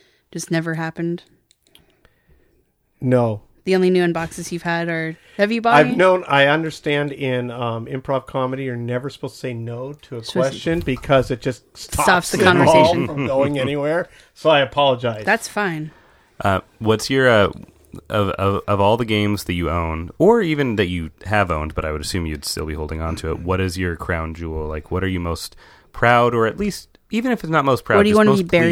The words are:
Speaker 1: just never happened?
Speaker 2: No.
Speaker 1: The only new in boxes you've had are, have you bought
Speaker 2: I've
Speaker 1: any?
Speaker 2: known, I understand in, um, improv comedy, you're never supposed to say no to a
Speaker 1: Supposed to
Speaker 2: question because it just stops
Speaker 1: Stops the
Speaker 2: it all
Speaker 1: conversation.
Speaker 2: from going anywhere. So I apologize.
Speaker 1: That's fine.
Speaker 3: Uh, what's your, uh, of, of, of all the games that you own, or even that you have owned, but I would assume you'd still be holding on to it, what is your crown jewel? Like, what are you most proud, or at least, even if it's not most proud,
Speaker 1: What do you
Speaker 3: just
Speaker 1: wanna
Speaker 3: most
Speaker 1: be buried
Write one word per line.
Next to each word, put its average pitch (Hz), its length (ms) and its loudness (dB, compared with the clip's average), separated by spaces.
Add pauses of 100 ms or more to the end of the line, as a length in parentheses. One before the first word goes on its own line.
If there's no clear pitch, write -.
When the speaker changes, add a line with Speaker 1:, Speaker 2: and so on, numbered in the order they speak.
(320)
Speaker 1:
just 165 200 -8
never 165 240 -2
happened? 165 480 -6 (1800)
Speaker 2:
No. 120 400 0 (240)
Speaker 1:
The 185 100 2
only 185 140 4
new 180 140 4
in 170 100 0
boxes 165 400 -8
you've 170 100 -6
had 170 240 -2
are, 160 300 -6 (180)
have 208 160 0
you 233 100 -2
bought 233 120 2
Speaker 2:
I've - 140 6
Speaker 1:
any? 247 100 -2
Speaker 2:
known, 185 280 4
I 139 200 4
understand 147 680 0
in, 127 400 -4
um, 117 340 -6
improv 131 400 -4
comedy, 131 380 -4
you're 123 140 -6
never 123 320 -6
supposed - 260 -12
to - 60 -20
say 127 120 -8
no 117 380 -10
to - 260 -16
a 113 60 -12
Speaker 1:
Supposed - 80 -14
to - 80 -2
Speaker 2:
question 135 400 -2
because 131 520 0
it 117 100 -6
just - 220 -6 (120)
stops - 300 -4
Speaker 1:
Stops 180 260 2
the - 80 -2
Speaker 2:
it 190 80 6
all 180 60 6
Speaker 1:
conversation. - 540 6
Speaker 2:
from 143 200 -4
going 139 320 0
anywhere. 147 480 -2 (260)
So - 160 0
I 143 120 6
apologize. 120 640 0
Speaker 1:
That's 220 240 0
fine. 160 420 -4 (480)
Speaker 3:
Uh, 95 220 0 (180)
what's 110 300 0
your, 131 180 4
uh, 104 240 6 (580)
of, 101 200 0
of, 98 400 0
of 101 100 2
all 104 160 4
the 120 100 -2
games 104 400 0
that 92 80 -4
you 85 160 -2
own, 82 480 -4
or 220 240 6
even 143 360 0
that 98 100 2
you 85 240 -4 (140)
have 101 260 0
owned, 78 240 -4
but 80 80 -4
I 78 80 -4
would 76 100 -6
assume 87 240 -6
you'd 76 200 -8
still 82 200 -8
be 78 100 -6
holding 78 260 -8
on 80 160 -6
to 80 140 -6
it, 80 80 -6
what 90 200 -2
is 92 180 -2
your 87 200 -4
crown 80 360 -6
jewel? 80 340 -8
Like, 78 240 -8
what 90 120 -2
are 95 60 0
you 92 100 -2
most 85 380 -8 (340)
proud, 120 420 4
or 113 140 2
at 156 100 -4
least, - 400 -8 (140)
even 240 220 0
if - 100 -6
it's 160 80 -6
not 151 140 2
most 131 180 2
proud, - 140 2
Speaker 1:
What 202 60 6
do 208 60 4
you 208 40 4
Speaker 3:
just 214 40 6
Speaker 1:
wanna 214 120 6
Speaker 3:
most 202 140 4
Speaker 1:
be 165 40 -6
buried 170 240 2